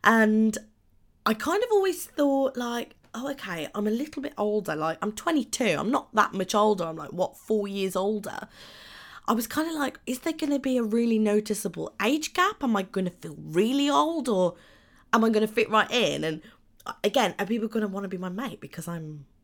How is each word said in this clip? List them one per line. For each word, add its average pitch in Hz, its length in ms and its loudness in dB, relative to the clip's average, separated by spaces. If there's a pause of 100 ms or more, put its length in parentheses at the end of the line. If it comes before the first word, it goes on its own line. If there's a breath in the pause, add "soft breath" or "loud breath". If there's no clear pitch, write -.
And 220 540 6 (680)
I 220 80 4
kind 330 300 0
of 494 80 -4
always 392 340 2
thought, 269 520 2
like, 240 380 -6 (180)
"Oh, 254 180 -8
okay, 175 420 -8
I'm 208 140 -2
a 214 40 2
little 277 300 -4
bit 285 160 -8
older. 208 380 -2
Like, 160 260 -2
I'm 214 120 -4
twenty-two. 240 640 0
I'm 175 140 0
not - 240 -2
that 214 180 -2
much 185 200 -2
older. 208 320 2
I'm, 160 120 -8
like, 151 160 -12
what, - 240 -4
four 208 300 -2
years 196 280 -2
older?" 202 520 -4 (800 loud breath)
I 240 40 4
was 226 140 -2
kinda 320 260 -2
like, 294 320 -4
"Is 254 140 -4
there 320 140 -2
gonna 285 260 0
be 262 180 0
a 233 60 2
really 226 360 2
noticeable 208 840 0
age 294 320 0
gap? 381 300 0
Am 233 120 2
I 196 80 0
gonna 185 280 -4
feel 160 260 -14
really 214 520 2
old, 294 400 2
or 185 260 2 (580 soft breath)
am 233 120 4
I 226 40 4
gonna 214 180 2
fit 220 220 0
right 214 220 2
in?" 156 320 0
And, 160 180 -4 (440 loud breath)
uh, - 80 -8 (100)
again, 202 340 2
are 196 80 -2
people 220 220 -4
gonna 214 200 -2
wanna 196 200 -6
be 185 100 -8
my 180 120 -6
mate 214 320 -8
because - 260 -12
I'm 156 380 -10 (180)